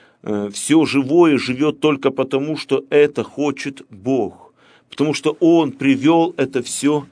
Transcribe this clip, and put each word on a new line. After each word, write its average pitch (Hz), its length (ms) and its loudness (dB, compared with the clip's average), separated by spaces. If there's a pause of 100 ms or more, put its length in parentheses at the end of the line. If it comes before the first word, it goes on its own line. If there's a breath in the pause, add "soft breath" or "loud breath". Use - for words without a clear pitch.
(240 soft breath)
Э, 104 260 -6
всё 147 360 0
живое 139 520 2
живёт 139 420 -2
только 143 320 0
потому, 135 460 -4
что - 320 -4
это 147 340 2
хочет 139 640 -8
Бог. 110 640 -6 (360 soft breath)
Потому 147 240 -2
что 151 260 -4
Он 165 320 4
привёл 156 640 2
это 131 240 -2
всё 143 500 -2